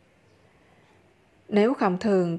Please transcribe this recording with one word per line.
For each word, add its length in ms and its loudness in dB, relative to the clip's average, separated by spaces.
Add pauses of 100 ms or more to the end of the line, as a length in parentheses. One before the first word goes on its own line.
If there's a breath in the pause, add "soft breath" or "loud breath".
(1500 soft breath)
Nếu 260 2
không 240 -2
thương 400 0